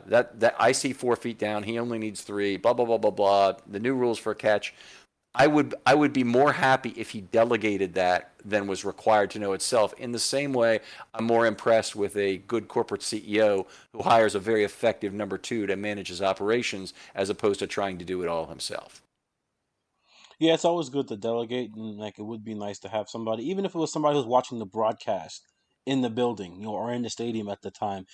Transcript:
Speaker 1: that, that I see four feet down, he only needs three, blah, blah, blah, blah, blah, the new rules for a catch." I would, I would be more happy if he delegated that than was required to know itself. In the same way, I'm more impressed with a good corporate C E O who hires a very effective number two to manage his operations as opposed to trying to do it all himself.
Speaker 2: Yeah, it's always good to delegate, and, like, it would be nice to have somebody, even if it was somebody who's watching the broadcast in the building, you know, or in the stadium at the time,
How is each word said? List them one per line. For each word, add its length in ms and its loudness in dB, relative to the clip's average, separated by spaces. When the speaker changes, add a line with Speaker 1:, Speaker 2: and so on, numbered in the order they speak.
Speaker 1:
that, 320 2
that 180 2
I 140 4
see 200 -2
four 240 0
feet 220 -8
down, 240 -4
he 160 -6
only 220 -4
needs 220 -8
three, 360 -4
blah, 160 2
blah, 120 0
blah, 120 2
blah, 140 2
blah, 420 4
the 120 -8
new 140 0
rules 240 0
for 140 -4
a 40 -2
catch." 380 0
I 60 8
would, 300 2
I 80 6
would 200 4
be 100 2
more 300 4
happy 440 2
if 140 -8
he 100 -10
delegated 720 2
that 380 2
than 220 0
was 180 -4
required 480 2
to 80 -8
know 140 -2
itself. 460 0
In 120 -10
the 60 -6
same 340 -2
way, 280 4
I'm 120 2
more 200 6
impressed 500 4
with 220 0
a 200 2
good 300 -4
corporate 360 -2
C 200 -6
E 200 2
O 240 4
who 80 -8
hires 320 6
a 60 0
very 240 2
effective 500 -2
number 240 -6
two 300 -4
to 80 0
manage 320 -6
his 160 -8
operations 720 -2
as 160 -2
opposed 300 0
to 80 -4
trying 320 -4
to 60 -14
do 180 -6
it 40 -2
all 200 -4
himself. 560 -12
Speaker 2:
Yeah, 160 4
it's 100 0
always 240 2
good 200 -2
to 80 -8
delegate, 580 -4
and, 240 -12
like, 180 -10
it 60 -12
would 200 -12
be 120 -10
nice 240 -8
to 100 -14
have 180 -6
somebody, 400 -6
even 160 -4
if 120 -4
it 20 -6
was 140 -2
somebody 260 2
who's 80 -2
watching 320 0
the 80 -6
broadcast 800 -4
in 160 0
the 80 0
building, 460 -4
you 80 -14
know, 100 -8
or 180 -6
in 120 -4
the 80 -6
stadium 360 -6
at 140 -8
the 80 -8
time, 440 -8